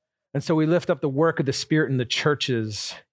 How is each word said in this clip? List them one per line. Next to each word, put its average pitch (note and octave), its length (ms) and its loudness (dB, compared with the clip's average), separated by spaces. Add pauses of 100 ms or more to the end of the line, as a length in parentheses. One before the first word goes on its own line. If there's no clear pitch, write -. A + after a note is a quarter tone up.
(340)
And C#3+ 100 -4
so F3 100 0
we D#3 140 2
lift E3+ 220 0
up D#3 120 -2
the D3 80 0
work D#3 300 2
of C#3+ 80 -2
the C3 60 0
Spirit D#3 360 0
in C3+ 80 0
the B2 80 0
churches A#2 880 -2 (200)